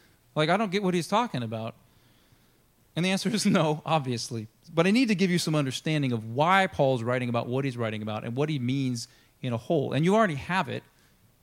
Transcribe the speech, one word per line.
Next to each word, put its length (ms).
Like, 140
I 60
don't 160
get 120
what 100
he's 140
talking 340
about." 340
And 80
the 60
answer 200
is 160
<laughs> 20
no, 360
obviously. 640
But 120
I 60
need 160
to 80
give 160
you 80
some 160
understanding 560
of 240
why 320
Paul's 340
writing 280
about 180
what 180
he's 120
writing 260
about 200
and 120
what 120
he 120
means 480
in 120
a 40
whole. 360
And 120
you 100
already 200
have 340
it. 140